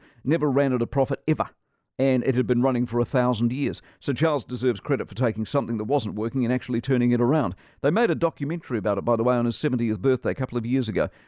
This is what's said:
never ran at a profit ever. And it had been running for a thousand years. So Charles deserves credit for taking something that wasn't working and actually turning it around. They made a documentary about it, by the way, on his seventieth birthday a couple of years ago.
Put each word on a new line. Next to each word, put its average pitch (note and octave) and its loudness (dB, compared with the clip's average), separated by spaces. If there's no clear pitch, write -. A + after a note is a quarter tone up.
never D3+ 0
ran C3+ 2
at A#2+ 0
a A2+ -2
profit C3+ -2
ever. D3+ 0
And C3 2
it A#2+ 0
had B2 0
been B2 2
running B2 2
for A#2+ -2
a A#2+ 2
thousand A#2+ 0
years. C3 -4
So - -4
Charles D3 0
deserves A#2+ -2
credit C3 -4
for - -14
taking A2 0
something A#2+ -2
that G#2+ -4
wasn't A#2 -2
working A#2 -2
and A#2+ 0
actually B2 -2
turning B2 2
it A#2+ 2
around. A#2+ 2
They C#3 2
made G#3 2
a D#3+ 2
documentary D3+ -4
about G2 0
it, F#2+ -4
by A#2+ 2
the A2+ 2
way, B2 4
on A#2+ 2
his A#2 -2
seventieth A#2 -2
birthday B2 2
a F#2 -2
couple B2+ -4
of A2+ -4
years B2 0
ago. E2+ 0